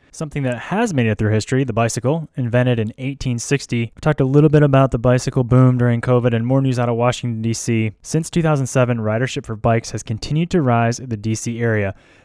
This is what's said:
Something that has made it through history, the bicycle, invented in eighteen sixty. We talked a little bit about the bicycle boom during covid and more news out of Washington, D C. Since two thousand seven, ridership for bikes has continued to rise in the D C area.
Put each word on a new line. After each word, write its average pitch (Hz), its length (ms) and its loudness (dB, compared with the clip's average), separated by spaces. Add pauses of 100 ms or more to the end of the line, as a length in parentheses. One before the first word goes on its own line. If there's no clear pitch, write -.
(120)
Something 147 320 -8
that 123 140 -2
has 208 340 -4
made 131 140 0
it 110 120 0
through 107 140 0
history, 120 320 0
the 123 100 -4
bicycle, 120 640 -2
invented 123 440 0
in 110 180 -4
eighteen 127 400 -6
sixty. 117 580 -4
We - 60 -20
talked 151 200 0
a 135 40 2
little 147 240 6
bit 147 140 6
about 135 260 4
the 127 80 -2
bicycle 127 460 2
boom 127 340 6
during 120 240 0
covid 123 340 2
and 113 120 -2
more 135 140 2
news 131 180 0
out 120 100 -2
of 117 60 0
Washington, 120 480 -2
D 113 100 0
C. 110 380 -2 (100)
Since - 300 -4
two 175 100 0
thousand 151 240 2
seven, 123 320 0
ridership 113 480 -4
for 113 100 -8
bikes 113 360 0
has 110 100 -10
continued 151 500 -4
to 175 120 2
rise 117 360 2
in 131 100 -14
the 113 80 -6
D 110 180 -4
C 117 260 -6
area. 107 320 0 (320)